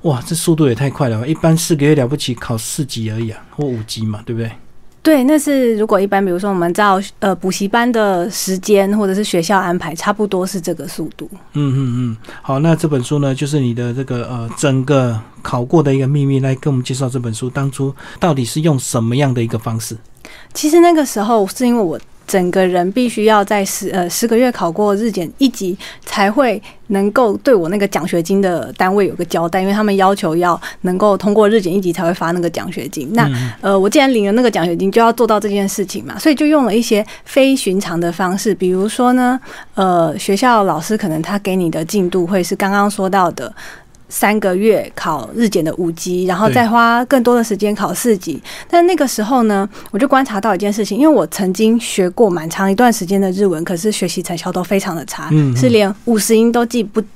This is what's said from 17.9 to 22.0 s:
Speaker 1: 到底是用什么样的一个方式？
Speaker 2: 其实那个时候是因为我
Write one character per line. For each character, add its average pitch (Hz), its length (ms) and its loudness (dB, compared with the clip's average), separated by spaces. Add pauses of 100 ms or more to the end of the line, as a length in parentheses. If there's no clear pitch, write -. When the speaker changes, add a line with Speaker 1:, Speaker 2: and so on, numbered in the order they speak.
Speaker 1:
到 175 120 2
底 135 120 0
是 135 160 -4
用 156 180 2
什 120 240 -2
么 117 140 0
样 135 180 2
的 120 80 0
一 117 60 -2
个 117 100 -4
方 117 200 -6
式？ 113 180 -10 (580)
Speaker 2:
其 302 160 -2
实 330 80 6
那 349 140 8
个 311 120 4
时 226 160 -4
候 208 280 2
是 247 180 -2
因 240 100 2
为 233 60 0
我 160 160 -2 (280)